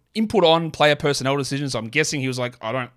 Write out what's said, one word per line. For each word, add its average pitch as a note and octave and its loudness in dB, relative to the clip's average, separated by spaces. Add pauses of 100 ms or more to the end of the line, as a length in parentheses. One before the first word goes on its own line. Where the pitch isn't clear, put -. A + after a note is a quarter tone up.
(140)
input G#3+ 2
on E3 4
player D3 4
personnel C#3 0
decisions. C3+ -4
I'm A2+ -6
guessing D3 -2
he C3 -4
was B2+ -4
like, B2 -6
"I A2 -6
don't B2 -6